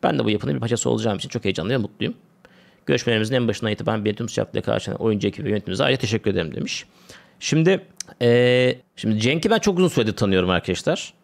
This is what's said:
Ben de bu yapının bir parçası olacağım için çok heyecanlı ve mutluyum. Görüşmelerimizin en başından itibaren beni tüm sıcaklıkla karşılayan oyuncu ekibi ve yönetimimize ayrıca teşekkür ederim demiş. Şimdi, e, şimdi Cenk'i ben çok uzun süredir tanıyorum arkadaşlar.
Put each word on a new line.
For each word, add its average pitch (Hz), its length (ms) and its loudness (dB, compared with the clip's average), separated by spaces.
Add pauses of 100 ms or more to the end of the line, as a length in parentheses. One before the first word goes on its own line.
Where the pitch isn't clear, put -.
Ben 165 160 2
de 117 60 2
bu 110 40 2
yapının 110 260 0
bir 131 40 -2
parçası 117 300 -2
olacağım 110 280 0
için - 120 -8
çok 117 160 -6
heyecanlı 98 280 -2
ve 135 40 0
mutluyum. 107 360 -4 (720)
Görüşmelerimizin 117 500 0
en 123 120 2
başından 107 240 -2
itibaren 107 340 -2
beni 104 100 0
tüm 113 140 -6
sıcaklıkla - 320 -4
karşılayan 110 400 -4
oyuncu 104 260 0
ekibi - 180 -6
ve 98 40 -2
yönetimimize 101 340 -2
ayrıca 131 180 0
teşekkür 107 300 -2
ederim 87 240 -2
demiş. - 300 -8 (540)
Şimdi, 160 460 2 (360)
e, 123 540 4 (200)
şimdi 110 240 -2
Cenk'i 151 300 2
ben 220 100 4
çok 190 180 0
uzun 180 100 4
süredir 110 280 0
tanıyorum 92 340 2
arkadaşlar. 92 640 0 (100)